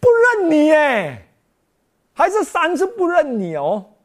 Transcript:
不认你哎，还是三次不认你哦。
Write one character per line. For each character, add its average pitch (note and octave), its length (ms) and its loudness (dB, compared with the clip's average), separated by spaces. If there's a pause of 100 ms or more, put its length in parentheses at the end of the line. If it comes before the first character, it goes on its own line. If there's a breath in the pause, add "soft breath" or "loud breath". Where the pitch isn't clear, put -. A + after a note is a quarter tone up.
不 B4 80 4 (300)
认 F4+ 120 0
你 D#4 220 4
哎， G#3+ 560 -2 (840)
还 F4+ 180 -2
是 G4+ 140 -2
三 E4+ 320 -4
次 E4+ 100 -2
不 F#4+ 220 -4
认 D4 300 -2
你 F3 180 -6
哦。 F3 280 -4 (200)